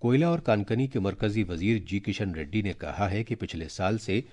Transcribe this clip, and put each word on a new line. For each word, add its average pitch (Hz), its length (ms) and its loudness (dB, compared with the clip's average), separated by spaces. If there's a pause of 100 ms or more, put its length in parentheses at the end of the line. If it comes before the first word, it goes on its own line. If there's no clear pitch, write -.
कोयला 139 300 4
और 170 80 2
कानकनी 113 480 2
के 143 120 -2
मरकजी 104 440 0
वजीर 90 460 0
जी 98 100 0
किशन 98 360 -2
रेड्डी 78 260 -2
ने 98 120 -2
कहा 78 340 -2
है 101 160 0
कि 113 120 -4
पिछले 82 300 -6
साल 98 320 0
से 110 360 0